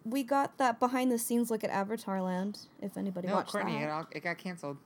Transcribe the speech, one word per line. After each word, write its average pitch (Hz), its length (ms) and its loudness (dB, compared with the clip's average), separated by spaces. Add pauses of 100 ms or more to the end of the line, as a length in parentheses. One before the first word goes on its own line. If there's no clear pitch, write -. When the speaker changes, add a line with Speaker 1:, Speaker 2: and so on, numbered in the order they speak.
Speaker 1:
we 254 180 0
got 277 360 0
that 240 200 4
behind 254 320 4
the 233 80 4
scenes 233 320 2
look 220 140 0
at - 60 -2
Avatar 196 520 0
Land, 185 380 -2 (200)
if 202 160 -8
anybody 185 300 -4
Speaker 2:
No, 190 80 2
Speaker 1:
watched - 160 2
Speaker 2:
Courtney, - 220 0
Speaker 1:
that. 143 100 0
Speaker 2:
it 151 80 0
all, 156 220 -4
it 151 100 -8
got 170 160 -2
canceled. 170 480 -6